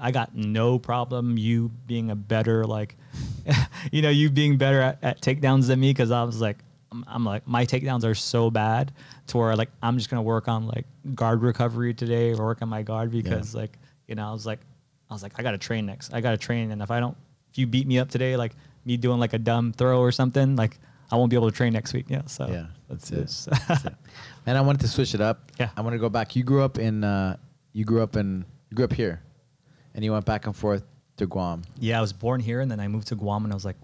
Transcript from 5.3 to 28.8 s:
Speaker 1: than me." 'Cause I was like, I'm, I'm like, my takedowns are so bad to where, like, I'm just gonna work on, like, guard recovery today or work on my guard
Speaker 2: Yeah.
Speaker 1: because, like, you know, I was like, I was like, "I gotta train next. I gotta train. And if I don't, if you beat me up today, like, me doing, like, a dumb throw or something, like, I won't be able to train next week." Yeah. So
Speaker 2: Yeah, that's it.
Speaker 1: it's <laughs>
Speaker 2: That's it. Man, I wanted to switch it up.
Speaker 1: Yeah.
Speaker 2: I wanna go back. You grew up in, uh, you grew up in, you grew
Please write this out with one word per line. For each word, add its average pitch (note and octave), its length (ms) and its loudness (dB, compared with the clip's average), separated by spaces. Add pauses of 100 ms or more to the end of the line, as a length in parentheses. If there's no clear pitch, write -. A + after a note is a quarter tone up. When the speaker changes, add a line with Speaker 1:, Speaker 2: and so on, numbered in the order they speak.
Speaker 1:
than C3 100 4
me." C3+ 160 4
'Cause B2 160 2
I A#2+ 140 2
was A2+ 160 -4
like, G#2+ 180 -2 (320)
I'm, A#2 160 -12
I'm A#2 180 -4
like, G#2 220 -4
my A#2+ 200 2
takedowns B2+ 360 0
are A2+ 140 2
so A#2 340 0
bad A2+ 400 2 (380)
to B2 100 -2
where, A2+ 160 4
like, A2+ 160 0 (100)
I'm A#2 160 0
just A2 140 -4
gonna A#2 140 -2
work A2+ 240 0
on, A2 180 0
like, A#2 200 -6 (280)
guard A2+ 280 2
recovery A#2+ 520 0
today A#2 380 0
or A2 120 -2
work A2+ 180 -2
on A2+ 60 -4
my A2 140 -6
guard A2 320 -4
Speaker 2:
Yeah. A#2 80 0
Speaker 1:
because, A2 320 -4
like, A2 240 -10 (300)
you A2+ 80 -8
know, G#2+ 120 -6
I G#2+ 40 -8
was G#2+ 120 -10
like, A2 140 -6 (500)
I - 60 -14
was G2 80 -12
like, G2+ 160 -16
"I A#2+ 60 -4
gotta A2+ 120 -2
train A2 300 -4
next. - 260 -12
I A#2+ 80 -4
gotta A2+ 160 2
train. A2+ 360 -2
And G#2 100 -6
if G2+ 80 -6
I A#2+ 80 0
don't, B2 180 -2 (360)
if - 60 -14
you B2+ 100 2
beat B2+ 180 2
me B2+ 140 2
up C3 80 0
today, C3 280 0
like, A#2 200 -4 (280)
me B2 120 0
doing, B2 240 2
like, A#2 140 0
a A2+ 40 2
dumb A#2 340 2
throw B2+ 280 4
or B2 100 6
something, C3+ 460 2
like, A2 240 0 (320)
I A#2 40 4
won't A#2+ 140 6
be A#2+ 60 4
able A#2 120 6
to G#2 80 -2
train A#2+ 160 2
next A2 200 -2
week." B2+ 160 -4
Yeah. C3+ 180 -4
So - 220 -8
Speaker 2:
Yeah, E2 180 -6 (220)
that's - 240 -12
it. - 80 -2
Speaker 1:
it's - 240 -8
<laughs> - 240 0
Speaker 2:
That's D3+ 160 0
it. F#3 100 -8 (540)
Man, B2+ 80 2
I C3+ 60 4
wanted C#3 180 4
to A#2 80 2
switch - 260 0
it G2+ 60 2
up. A2 400 0
Speaker 1:
Yeah. A#2 160 -2
Speaker 2:
I G#2 40 -6
wanna A#2 180 -2
go A2+ 100 0
back. A2 260 -2
You B2+ 80 0
grew C3+ 220 4
up C3+ 120 -2
in, A2 280 0
uh, G2 320 0 (360)
you G#2+ 120 -4
grew A2+ 180 2
up A2 140 -2
in, F#2+ 300 -2 (240)
you G#2+ 60 -10
grew B2 100 2